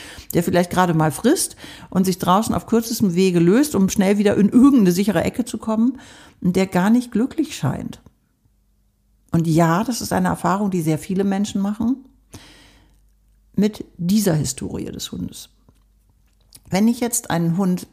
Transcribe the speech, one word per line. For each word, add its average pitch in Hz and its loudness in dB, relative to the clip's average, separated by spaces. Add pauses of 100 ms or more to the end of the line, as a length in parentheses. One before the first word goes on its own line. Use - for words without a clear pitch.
(340)
der 165 2
vielleicht 180 2
gerade 175 2
mal 156 2
frisst - 0 (320)
und 185 0
sich 185 -2
draußen 196 0
auf 175 -6
kürzestem 226 0
Wege 180 2
löst, 220 4
um 190 2
schnell 202 0
wieder 202 2
in 202 4
irgendeine 247 6
sichere 190 0
Ecke 208 -4
zu - -8
kommen 226 -2 (400)
und 175 0
der 190 0
gar 185 0
nicht 240 2
glücklich 262 -4
scheint. - -6 (1300)
Und 165 2
ja, 165 2
das 233 -4
ist 208 -6
eine 185 0
Erfahrung, 185 -2
die 185 -2
sehr 156 0
viele 190 -4
Menschen 196 -2
machen 220 -4 (1500)
mit 208 -2 (140)
dieser 185 0
Historie - -6
des - -12
Hundes. - -12 (1200)
Wenn 202 2
ich 240 0
jetzt - -4
einen 165 0
Hund 180 -2